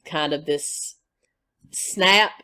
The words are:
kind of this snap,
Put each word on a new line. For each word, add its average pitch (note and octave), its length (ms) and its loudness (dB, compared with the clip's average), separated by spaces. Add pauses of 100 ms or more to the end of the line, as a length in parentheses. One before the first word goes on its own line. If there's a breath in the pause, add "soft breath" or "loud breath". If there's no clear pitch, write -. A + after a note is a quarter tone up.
kind D3+ 280 -4
of D3 120 -6
this - 500 -6 (760)
snap, G3 600 2 (120)